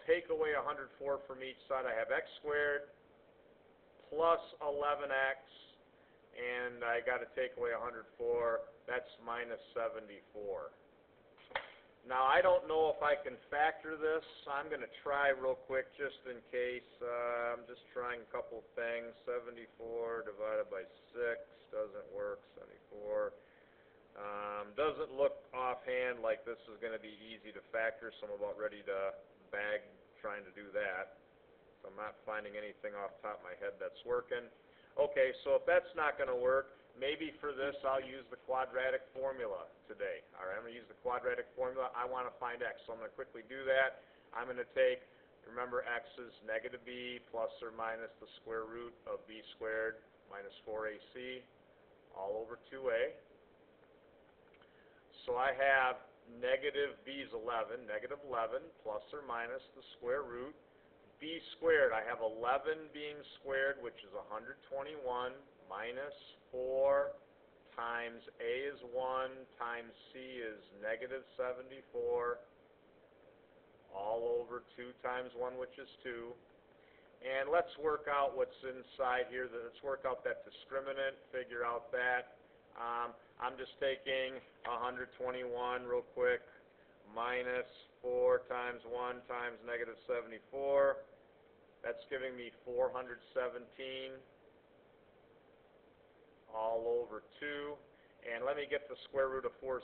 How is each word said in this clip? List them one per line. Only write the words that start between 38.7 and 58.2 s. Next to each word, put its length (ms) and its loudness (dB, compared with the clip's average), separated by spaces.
formula 560 -2
today. 320 -4
All 80 -10
right, 160 -4
I'm 80 -8
gonna 80 -10
use 160 -16
the 80 -20
quadratic 560 0
formula. 400 0
I 80 0
wanna 400 -2
find 160 -2
x, 240 -4
so 80 -8
I'm 80 -8
gonna 160 -10
quickly 320 -10
do 240 -8
that. 320 4
I'm 160 -4
gonna 240 -4
take, 240 6
remember, 400 -2
x 320 -4
is 240 -12
negative 400 -2
b 480 -8
plus 320 -2
or 80 -6
minus 480 -4
the 80 -16
square 240 -4
root 240 -10
of 240 -4
b 80 -12
squared 480 -2
minus 240 -10
four 240 -2
A 80 -10
C 240 -8
all 320 -2
over 240 -10
two 240 0
A. 240 4
So 100 2
I 160 6
have 480 6
negative 640 2
b 160 -8
is 160 -8
eleven, 480 -2
negative 400 -4